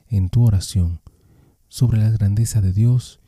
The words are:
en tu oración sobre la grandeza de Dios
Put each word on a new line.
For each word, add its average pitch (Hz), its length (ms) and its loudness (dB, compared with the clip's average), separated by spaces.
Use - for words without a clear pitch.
en 95 200 0
tu 120 160 0
oración 90 560 0
sobre 113 300 0
la 110 120 2
grandeza 110 500 0
de 92 120 0
Dios 117 560 0